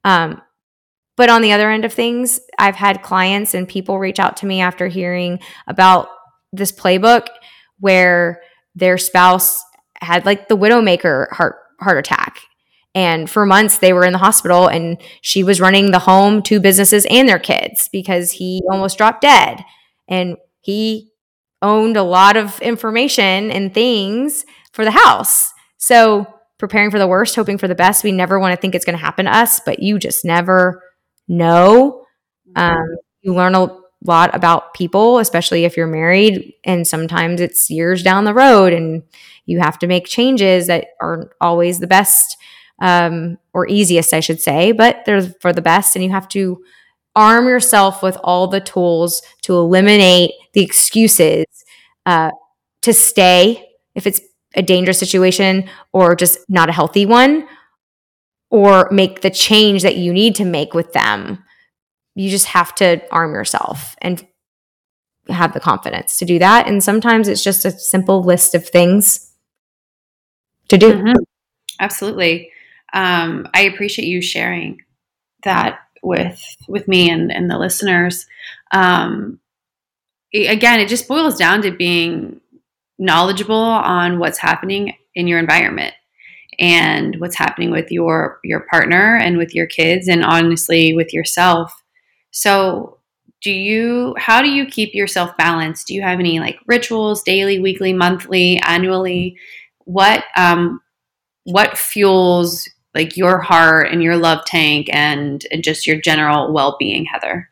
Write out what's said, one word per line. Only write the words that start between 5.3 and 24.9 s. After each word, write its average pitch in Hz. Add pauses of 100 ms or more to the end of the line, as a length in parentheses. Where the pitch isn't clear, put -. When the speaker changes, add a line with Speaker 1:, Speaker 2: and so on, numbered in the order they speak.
Speaker 1:
about 185 (460)
this 196
playbook 214 (540)
where 180 (320)
their 185
spouse 180 (400)
had, 170
like, 202
the 220
widowmaker 185
heart, - (220)
heart 185
attack. - (560)
And 165
for 208
months 202
they 185
were 180
in 180
the 185
hospital 180
and 170 (200)
she -
was 185
running 196
the 180
home, 196
two 214
businesses, 196
and 262
their 190
kids -
because 185
he 185
almost 190
dropped 220
dead. 247 (440)
And 180 (240)
he 220 (500)
owned 220
a 202
lot 190
of 208
information 220
and 196
things 233 (280)
for 220
the 214